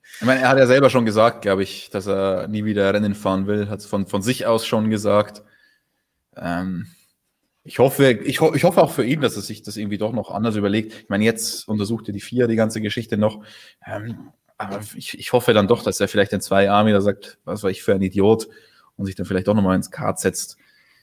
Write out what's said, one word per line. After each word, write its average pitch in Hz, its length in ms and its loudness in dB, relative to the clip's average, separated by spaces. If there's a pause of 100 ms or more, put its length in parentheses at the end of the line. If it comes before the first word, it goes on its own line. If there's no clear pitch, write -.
(200)
Ich 110 60 -4
meine, 131 160 2
er 123 60 2
hat 135 100 4
ja 127 100 8
selber 131 220 6
schon 120 160 2
gesagt, 110 360 2
glaub 98 160 2
ich, - 320 -8
dass 98 160 -6
er 95 400 -2
nie 107 180 -4
wieder 101 300 2
Rennen 104 220 0
fahren 95 320 -2
will, 104 200 -2
hat's 101 180 -10
von, 98 200 -4
von 98 160 -4
sich 120 240 -2
aus 113 180 2
schon 110 260 0
gesagt. 104 520 0 (1000)
Ähm, 90 460 -6 (800)
ich - 140 -6
hoffe, 135 320 6
ich 120 300 -2
ho-, 160 140 2
ich 151 100 2
hoffe 180 160 4
auch 160 100 4
für 123 140 -2
ihn, 147 160 -2
dass 123 160 0
er 101 60 -8
sich - 200 -12
das 104 140 -14
irgendwie 104 220 -6
doch 107 140 -4
noch 107 180 -6
anders 107 260 -4
überlegt. 104 360 -2 (100)
Ich - 60 -20
meine, 101 160 0
jetzt - 440 -2
untersucht 107 400 -4
ja 104 40 -8
die 101 80 -10
fia 123 260 0
die 113 100 0
ganze 110 240 0
Geschichte 107 380 -6
noch. 107 260 0 (420)
Ähm, 110 440 -12 (260)
aber 101 240 -8 (160)
ich, - 220 -12
ich - 140 -6
hoffe 123 200 2
dann 104 160 4
doch, 117 140 2
dass - 180 -4
er 98 80 0
vielleicht 98 240 0
in 98 80 -2
zwei 98 240 2
Jahren 104 220 4
wieder 104 140 4
sagt, - 440 -4
„Was 104 180 -8
war 95 80 -2
ich - 120 -8
für 104 120 2
ein 98 80 0
Idiot?“ 101 460 2 (480)
und 98 100 -8
sich 92 80 -8
dann 92 120 -8
vielleicht 95 200 -4
doch 104 80 2
nochmal 95 220 2
ins - 140 -4
Kart - 280 -6
setzt. - 380 -4 (460)